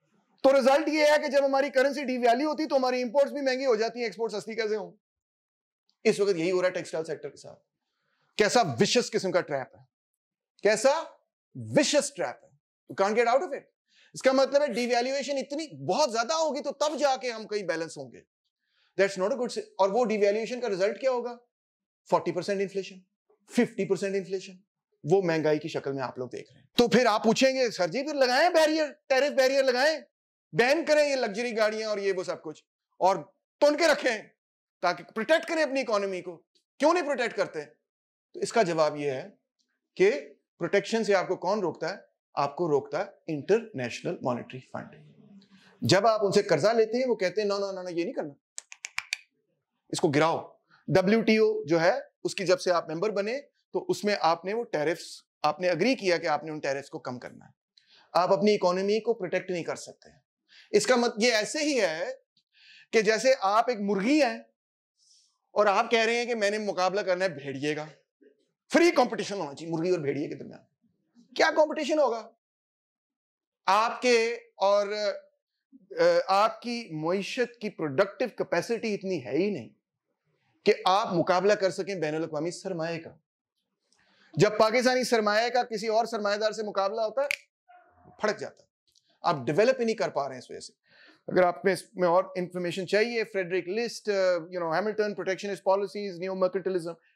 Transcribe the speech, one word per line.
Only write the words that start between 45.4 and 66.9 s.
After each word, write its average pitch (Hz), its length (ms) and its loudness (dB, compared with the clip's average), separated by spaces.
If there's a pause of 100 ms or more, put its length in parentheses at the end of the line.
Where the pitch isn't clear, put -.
जब 185 220 4
आप 220 160 4
उनसे 196 200 2
कर्जा 185 300 2
लेते 226 260 2
हैं, 262 80 0
वो 240 80 0
कहते 185 280 -2
हैं, 202 60 -2
"No, 202 80 -2
no, 196 180 -6
no, 185 40 -10
no, 180 200 -8
ये 170 60 -2
नहीं - 100 -6
करना, 143 200 -8 (1600)
इसको 165 160 0
गिराओ।" 151 520 0 (300)
डब्ल्यूटीओ 214 760 4
जो 160 140 2
है, 202 300 2 (160)
उसकी 175 200 -6
जब 175 140 4
से 185 120 -2
आप 170 180 0
मेंबर 170 220 -4
बने, 208 280 -4 (340)
तो 185 60 -4
उसमें 196 440 -2
आपने 170 300 0
वो 233 120 -4
टैरिफ्स, 160 600 -4 (200)
आपने 151 240 0
एग्री 180 260 2
किया 175 240 0
कि 160 80 -6
आपने 151 240 -2
उन 151 100 -10
टैरिफ्स 139 280 -4
को 156 100 -14
कम 127 200 -10
करना - 260 -18
है। - 60 -20 (640)
आप 180 180 4
अपनी 202 220 4
इकोनॉमी 196 460 2
को 226 140 -2
प्रोटेक्ट 185 360 -4
नहीं 170 140 -4
कर 143 120 -6
सकते। - 340 -20 (640)
इसका 247 200 4
मत-, 233 260 0
ये 247 80 4
ऐसे 226 340 0
ही 285 140 2
है 185 440 -2 (720)
कि 220 100 4
जैसे 220 320 4
आप 220 360 2
एक 214 80 -4
मुर्गी 202 420 2
हैं 233 260 0 (1080)
और 208 140 4
आप 226 220 2
कह 226 140 4
रहे 233 120 0
हैं 240 100 -2
कि 240 80 -2
मैंने 208 240 0
मुकाबला 190 440 -2